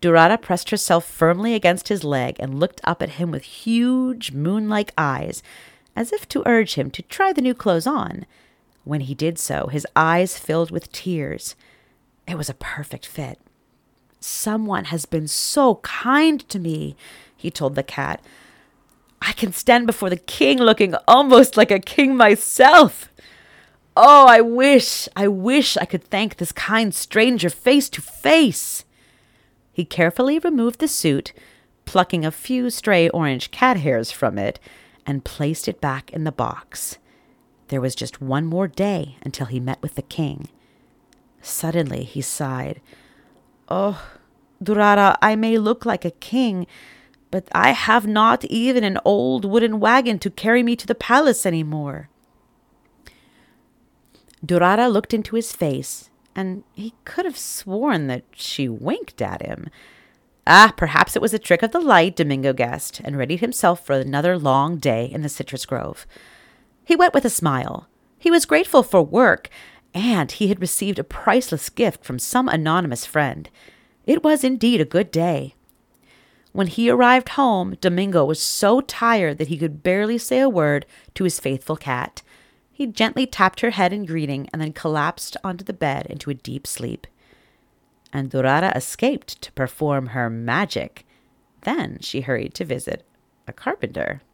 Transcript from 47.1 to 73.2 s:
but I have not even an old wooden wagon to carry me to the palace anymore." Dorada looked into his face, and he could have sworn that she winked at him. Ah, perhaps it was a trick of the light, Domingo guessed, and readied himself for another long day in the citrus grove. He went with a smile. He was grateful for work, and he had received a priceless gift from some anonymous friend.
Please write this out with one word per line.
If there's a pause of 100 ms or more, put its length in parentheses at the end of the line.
but
I
have
not
even
an
old
wooden
wagon
to
carry
me
to
the
palace
anymore." (2250)
Dorada
looked
into
his
face, (300)
and (100)
he (120)
could
have
sworn
that (100)
she
winked
at
him. (760)
Ah,
perhaps
it
was
a
trick
of
the
light,
Domingo
guessed,
and
readied
himself
for
another
long
day
in
the
citrus
grove. (800)
He
went
with
a
smile. (300)
He
was
grateful
for
work, (460)
and
he
had
received
a
priceless
gift
from
some
anonymous
friend. (560)